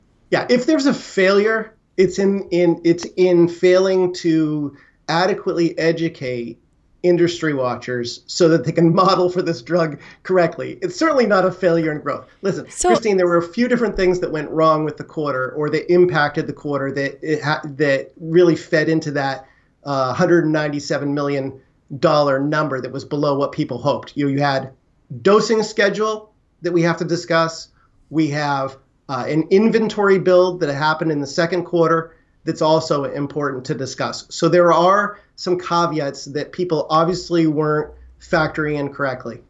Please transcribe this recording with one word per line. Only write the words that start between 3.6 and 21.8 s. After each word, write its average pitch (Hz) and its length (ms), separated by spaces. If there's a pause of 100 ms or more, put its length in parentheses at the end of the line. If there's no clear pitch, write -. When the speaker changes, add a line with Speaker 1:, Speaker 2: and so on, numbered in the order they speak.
Speaker 1:
to 151 640 (320)
adequately 175 680
educate 151 800 (460)
industry 170 500
watchers 123 760
so - 200
that 160 160
they 156 80
can 165 240
<laughs> - 0
model 185 340
for 175 120
this 165 200
drug 160 380 (240)
correctly. 165 580
It's 175 140
certainly 294 300
not 196 180
a 185 80
failure 165 400
in 151 80
growth. 139 300 (140)
Listen, 185 260
Speaker 2:
So - 200
Speaker 1:
Christine, 214 280
there 180 100
were 170 120
a 170 80
few 240 200
different 233 300
things 185 240
that 170 100
went 151 200
wrong 156 340
with 147 100
the 147 80
quarter 135 480
or 151 200
that 156 200
impacted 156 560
the 147 60
quarter 139 400
that 139 280
it 151 220
ha-, 147 220
that 139 460 (100)
really 165 340
fed 156 320
into 156 240
that, 135 360 (360)
uh, 135 300
hundred 170 320
and 156 80
ninety-seven 143 600
million 143 460 (400)